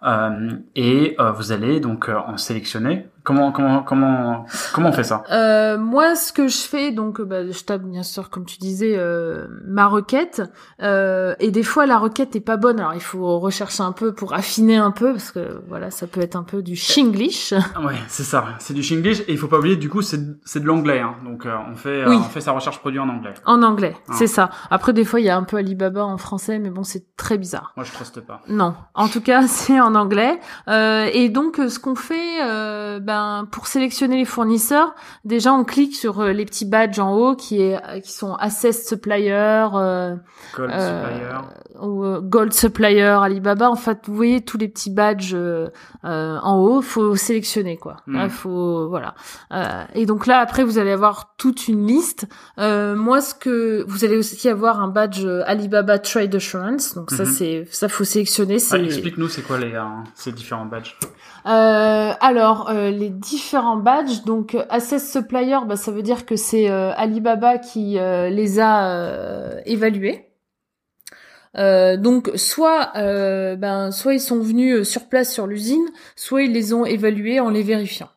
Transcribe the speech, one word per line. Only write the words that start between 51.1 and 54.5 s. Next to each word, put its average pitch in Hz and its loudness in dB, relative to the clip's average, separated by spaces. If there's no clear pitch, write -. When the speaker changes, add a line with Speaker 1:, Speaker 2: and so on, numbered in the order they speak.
Speaker 2:
toute 262 -2
une 208 2
liste. 254 0
Euh, 208 0
moi, 240 4
ce - -8
que, 226 0
vous 202 0
allez 220 4
aussi 220 0
avoir 214 2